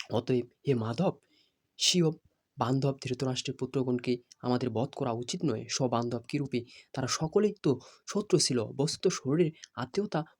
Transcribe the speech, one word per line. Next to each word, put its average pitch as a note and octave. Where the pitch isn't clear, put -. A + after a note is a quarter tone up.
অতএব A#2+
হে C#3
মাধব, A#2
স্বীয় E3
বান্ধব C3+
ধৃতরাষ্ট্রের B2+
পুত্রগণকে B2
আমাদের B2
বধ A2
করা C3
উচিত A#2+
নয়। A2+
স্ববান্ধব A#2+
কিরূপে? A#2
তারা B2
সকলেই G3
তো -
শত্রু G3+
ছিল। A#2+
বস্তুত -
শরীরের D#3
আত্মীয়তা D3+